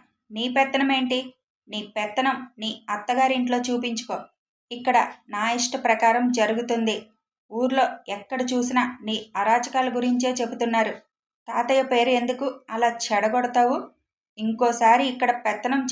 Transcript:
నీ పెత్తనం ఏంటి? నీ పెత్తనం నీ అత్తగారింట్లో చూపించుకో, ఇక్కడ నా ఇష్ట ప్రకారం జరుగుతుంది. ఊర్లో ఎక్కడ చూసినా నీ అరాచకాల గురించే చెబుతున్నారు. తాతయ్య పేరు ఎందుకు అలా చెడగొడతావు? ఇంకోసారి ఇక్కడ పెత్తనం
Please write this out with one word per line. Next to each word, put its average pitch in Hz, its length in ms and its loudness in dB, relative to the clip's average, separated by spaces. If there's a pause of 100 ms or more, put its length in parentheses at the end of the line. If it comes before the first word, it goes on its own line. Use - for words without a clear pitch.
(300)
నీ 226 180 -4
పెత్తనం 269 440 2
ఏంటి? 254 420 -2 (340)
నీ 208 280 -10
పెత్తనం 247 520 -2 (100)
నీ 220 320 -8
అత్తగారింట్లో 247 680 0
చూపించుకో, 240 600 -4 (520)
ఇక్కడ 247 400 2 (160)
నా 208 220 -2
ఇష్ట 247 260 -2
ప్రకారం 233 560 2
జరుగుతుంది. 226 760 0 (460)
ఊర్లో 254 360 2 (200)
ఎక్కడ 202 340 -6
చూసినా 247 600 0
నీ 214 340 -6
అరాచకాల 240 600 0
గురించే 247 360 0
చెబుతున్నారు. 233 580 -2 (580)
తాతయ్య 247 340 2
పేరు 262 280 2
ఎందుకు 247 500 -2 (100)
అలా 233 260 0
చెడగొడతావు? 240 920 0 (480)
ఇంకోసారి 233 680 4
ఇక్కడ 247 380 0
పెత్తనం 254 480 0